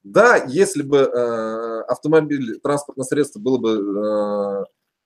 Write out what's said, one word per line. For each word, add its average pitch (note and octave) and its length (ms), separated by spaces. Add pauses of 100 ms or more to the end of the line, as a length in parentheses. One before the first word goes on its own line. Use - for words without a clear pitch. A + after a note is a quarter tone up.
Да, G3+ 340
если D3+ 440
бы, C#3 160
э, A2+ 840
автомобиль, C#3+ 800
транспортное C#3+ 440
средство C#3 360
было B2+ 180
бы, A2+ 140
э, G2+ 960 (400)